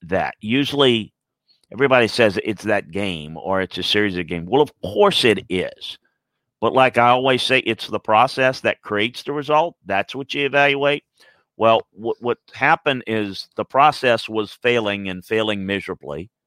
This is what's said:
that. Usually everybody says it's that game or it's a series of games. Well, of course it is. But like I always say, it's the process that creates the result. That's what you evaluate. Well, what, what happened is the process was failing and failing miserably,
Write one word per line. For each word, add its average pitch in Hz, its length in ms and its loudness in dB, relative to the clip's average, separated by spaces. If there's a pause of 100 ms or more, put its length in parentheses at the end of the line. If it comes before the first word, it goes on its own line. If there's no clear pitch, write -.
that. 82 380 -4
Usually 127 720 0 (580)
everybody 127 360 2
says 104 360 2
it's 107 200 -6
that 101 280 -2
game 82 460 -8
or 95 240 -4
it's 90 160 -8
a 90 60 -6
series 104 340 0
of 85 100 -6
games. 85 220 -8
Well, 131 120 4
of 143 100 0 (100)
course 202 420 0
it 107 260 2
is. - 480 -6 (600)
But 110 140 -2
like 127 240 4
I 120 120 6
always 127 320 2
say, 131 180 0
it's - 280 -4
the 104 120 -6
process 131 640 2
that 110 200 -2
creates 107 420 -4
the 143 100 -6
result. 151 520 0
That's 98 280 -4
what - 200 -10
you 143 120 -2
evaluate. 143 580 0 (540)
Well, 113 340 4
what, 110 280 -6
what 120 180 -4 (160)
happened 143 540 0
is 107 480 -4
the 107 80 -4
process 131 640 2
was 110 240 -4
failing 104 560 -2
and 90 160 -8
failing 107 420 -2
miserably, 90 640 -8 (180)